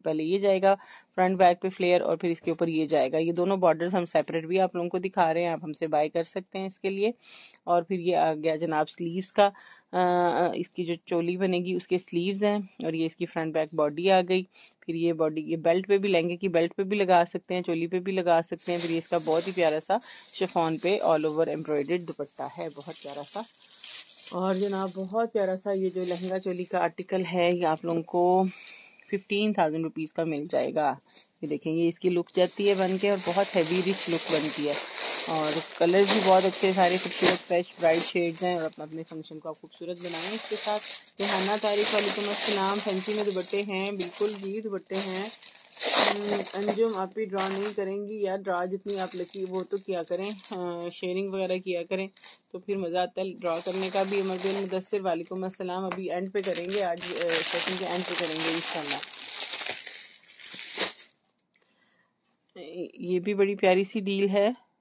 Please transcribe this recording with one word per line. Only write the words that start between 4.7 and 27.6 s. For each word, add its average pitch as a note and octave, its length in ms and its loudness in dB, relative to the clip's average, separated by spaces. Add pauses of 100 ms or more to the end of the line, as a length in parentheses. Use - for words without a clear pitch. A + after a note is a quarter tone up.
लोगों F3 120 0
को F3+ 100 -2
दिखा F3+ 340 2
रहे E3+ 120 2
हैं, E3+ 60 0
आप D#3+ 140 -4
हमसे D#3 220 -6
बाय D3+ 220 2
कर E3+ 160 -2
सकते F#3+ 340 -8
हैं F#3+ 80 -4
इसके F#3+ 240 -6
लिए। G3+ 240 0 (520)
और F3 180 4
फिर F#3 160 -2
ये F3 140 2
आ D#3+ 200 4
गया D#3 220 0
जनाब D#3 300 0
sleeves F3 440 -6
का, G3+ 220 6 (400)
अ, F3 640 4
इसकी F3+ 280 -4
जो E3+ 120 -4
चोली F3 400 -2
बनेगी F#3 380 0
उसके F3+ 240 0
sleeves F#3 440 -2
हैं G#3 440 -2
और D#3+ 80 -2
ये E3 120 0
इसकी E3 200 -6
front D#3+ 280 -4
back D#3 200 0
body D#3 340 0
आ F#3+ 120 8
गई। F#3 220 2 (420)
फिर E3 120 -4
ये E3+ 160 2
body, D#3 280 0
ये D#3+ 160 -4
belt E3+ 300 2
पे G3+ 120 4
भी, G3+ 100 -2
लहंगे F3 280 2
की F#3+ 120 -2
belt E3+ 240 2
पे G3 120 -2
भी G3 120 -2
लगा F3+ 280 6
सकते F3+ 300 -8
हैं, F3+ 80 -2
चोली E3+ 240 -2
पे F3+ 140 -2
भी F#3+ 120 -4
लगा E3+ 300 4
सकते E3+ 300 -6
हैं। F3 80 0
फिर E3+ 100 -4
ये E3 80 0
इसका E3+ 200 -2
बहुत E3 280 2
ही F#3+ 60 -4
प्यारा D#3+ 260 2
सा G3+ 220 0 (340)
शिफॉन E3 440 0
पे F#3+ 260 0
all D#3 220 4
over D#3 200 2
embroidered D3+ 540 -2
दुपट्टा D3+ 460 -10
है, E3 220 -8
बहुत D3 260 -12
प्यारा C#3+ 280 -12
सा। G#3 220 -10 (920)
और F#3+ 160 0
जनाब F#3+ 420 -2
बहुत G#3+ 360 -2
प्यारा F#3+ 240 0
सा G3+ 160 -4
ये F#3+ 180 0
जो F#3 140 -4
लहंगा F3+ 340 -2
चोली F3+ 260 -4
का F3+ 140 -2
आर्टिकल F3+ 460 -2
है, F3 320 2
ये F3 80 0